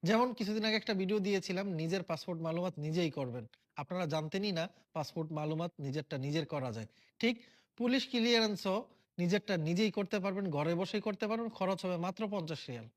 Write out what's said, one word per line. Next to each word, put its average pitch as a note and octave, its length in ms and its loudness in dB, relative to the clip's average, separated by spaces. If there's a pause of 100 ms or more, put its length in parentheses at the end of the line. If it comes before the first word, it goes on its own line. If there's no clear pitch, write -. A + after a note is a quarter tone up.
যেমন A3+ 200 6 (100)
কিছুদিন G#3+ 300 0
আগে A3 140 2
একটা G#3+ 200 0
ভিডিও G3 260 2
দিয়েছিলাম, G3 380 0 (160)
নিজের E3+ 280 0
পাসপোর্ট E3 360 -4
মালুমাত E3+ 300 0 (100)
নিজেই D#3+ 320 2
করবেন। B2 280 -4 (360)
আপনারা F3+ 320 -2
জানতেনই F#3 460 0
না E3 60 0 (300)
পাসপোর্ট D#3 420 -4
মালুমাত D#3 340 -2 (140)
নিজেরটা C#3+ 400 -4
নিজের D3 280 0
করা C3 220 -2
যায়। A2 120 -8 (340)
ঠিক B3+ 120 4 (460)
পুলিশ B3 320 2
ক্লিয়ারেন্সও A3+ 680 4 (440)
নিজেরটা F#3 360 2 (100)
নিজেই F#3 300 4
করতে G3+ 260 -2
পারবেন, G3 220 -2 (120)
ঘরে D#3 240 2
বসেই G3 260 -2
করতে G#3 220 -2
পারবেন, A3+ 200 -2 (100)
খরচ F#3+ 260 2
হবে F3+ 200 0
মাত্র F#3 160 -4 (120)
পঞ্চাশ E3 360 -2
রিয়াল A#2 280 -8